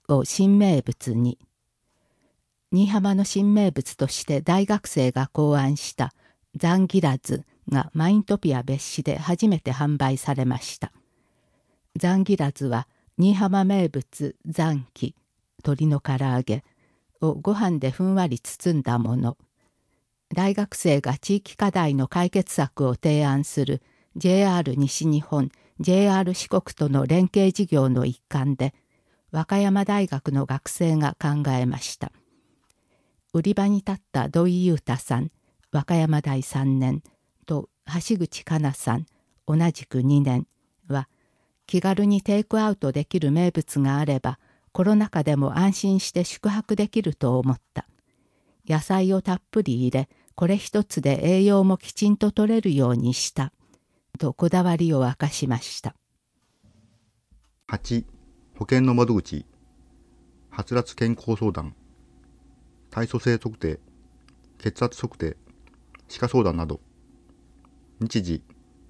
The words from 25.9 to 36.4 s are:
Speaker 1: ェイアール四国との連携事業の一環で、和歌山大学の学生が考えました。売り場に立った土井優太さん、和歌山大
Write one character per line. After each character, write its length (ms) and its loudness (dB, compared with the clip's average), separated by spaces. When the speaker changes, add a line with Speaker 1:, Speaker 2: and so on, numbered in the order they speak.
Speaker 1:
ェ 140 4
イ 20 4
ア 120 2
ー 40 2
ル 100 -2
四 160 -10
国 120 0
と 140 0
の 160 2
連 260 4
携 200 4
事 160 -2
業 220 2
の 160 2
一 220 -6
環 280 -2
で、 180 -2
和 100 -2
歌 160 -2
山 280 2
大 220 0
学 240 -6
の 140 0
学 240 -6
生 260 0
が 260 0
考 300 0
え 140 0
ま 120 -2
し 200 -10
た。 140 -10
売 100 0
り 100 2
場 140 0
に 100 2
立 140 -4
っ 40 -4
た 180 -2
土 180 2
井 180 2
優 120 2
太 180 -4
さ 240 -2
ん、 120 -4
和 100 0
歌 140 -2
山 260 2
大 200 -2